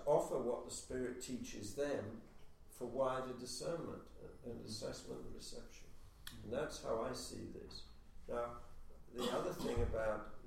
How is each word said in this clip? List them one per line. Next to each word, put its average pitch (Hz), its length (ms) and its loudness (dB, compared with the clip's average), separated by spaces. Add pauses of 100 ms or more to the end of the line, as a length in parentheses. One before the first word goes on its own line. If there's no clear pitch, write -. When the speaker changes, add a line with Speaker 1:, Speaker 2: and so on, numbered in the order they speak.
Speaker 1:
offer 147 320 8
what 120 300 2
the - 60 -6
Spirit 127 480 -2
teaches 117 540 -4
them 143 280 2 (760)
for 127 100 -4
wider 127 520 2
discernment - 640 -2 (180)
and, - 300 -8
and 113 80 -4
Speaker 2:
Mm-hmm. 113 100 -8
Speaker 1:
assessment 127 560 -4
and - 100 -4
reception. - 520 -8
Speaker 2:
Mm-hmm. - 560 -10
Speaker 1:
And 113 180 2
that's - 220 -2
how 120 260 4
I 127 40 0
see - 340 -4 (140)
this. - 220 -8 (440)
Now, 120 180 4 (720)
the 123 160 2
other 165 220 4
thing - 280 2
about 110 460 4 (200)